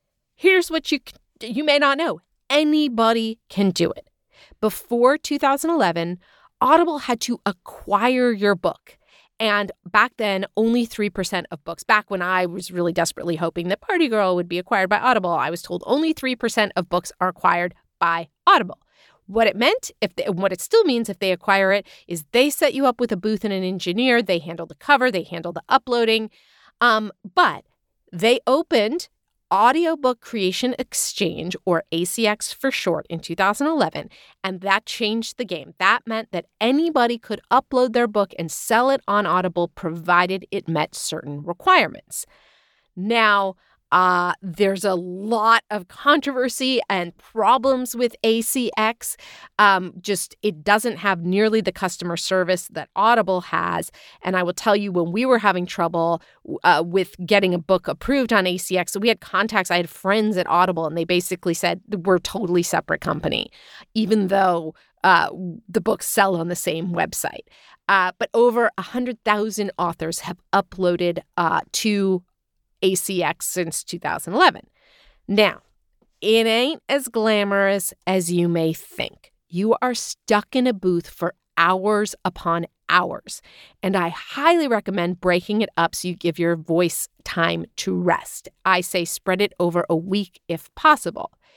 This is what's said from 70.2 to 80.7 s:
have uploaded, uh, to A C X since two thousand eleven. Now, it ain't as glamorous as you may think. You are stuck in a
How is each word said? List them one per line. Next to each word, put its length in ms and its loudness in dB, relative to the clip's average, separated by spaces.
have 180 -10
uploaded, 720 0
uh, 260 0
to 500 0
A 120 2
C 280 -2
X 240 -4
since 380 -6
two 140 -10
thousand 340 -6
eleven. 340 2
Now, 320 2
it 240 2
ain't 420 0
as 200 -2
glamorous 840 0
as 260 0
you 160 2
may 240 0
think. 600 -12
You 320 0
are 100 0
stuck 640 -2
in 100 2
a 60 2